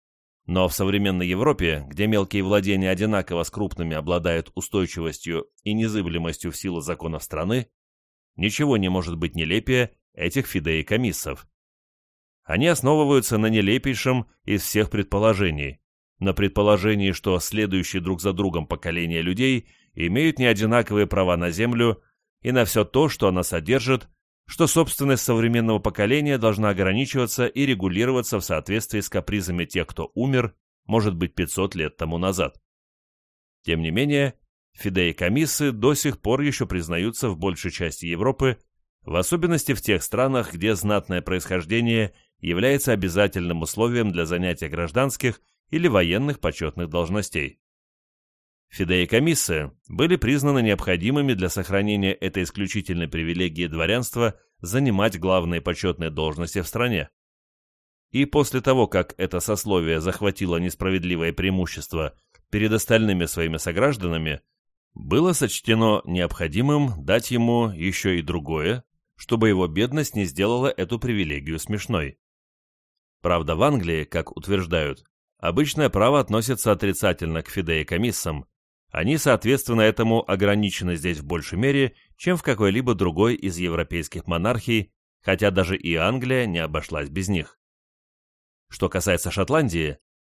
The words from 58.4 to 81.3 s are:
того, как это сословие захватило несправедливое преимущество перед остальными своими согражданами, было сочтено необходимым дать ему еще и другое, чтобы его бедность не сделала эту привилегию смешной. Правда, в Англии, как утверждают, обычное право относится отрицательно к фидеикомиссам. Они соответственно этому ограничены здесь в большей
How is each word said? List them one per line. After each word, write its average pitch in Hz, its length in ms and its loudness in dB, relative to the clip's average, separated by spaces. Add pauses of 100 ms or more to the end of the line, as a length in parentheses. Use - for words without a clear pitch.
того, 131 260 4
как 90 300 0
это 90 220 -2
сословие 87 640 0
захватило 92 560 -2
несправедливое 87 760 -2
преимущество 87 800 -4 (340)
перед 104 220 0
остальными 107 540 0
своими 80 320 -4
согражданами, 87 840 -2 (520)
было 170 400 2
сочтено 113 720 2
необходимым 90 1000 0
дать 117 260 2
ему 117 380 2
еще 92 420 -2
и 87 100 2
другое, 80 640 -2 (320)
чтобы 113 340 2
его 92 180 4
бедность 123 480 -2
не 101 100 0
сделала 107 420 0
эту 92 320 -4
привилегию 80 600 -4
смешной. 92 580 -4 (1040)
Правда, 82 340 0
в 92 80 2
Англии, 87 400 0
как - 320 -6
утверждают, 85 680 -2 (340)
обычное 139 520 2
право 123 300 4
относится 113 520 0
отрицательно 87 720 0
к - 80 -12
фидеикомиссам. 82 960 -2 (460)
Они 107 260 0
соответственно 120 640 2
этому 113 480 4
ограничены 101 640 0
здесь 82 240 -4
в 71 60 -12
большей 82 320 -4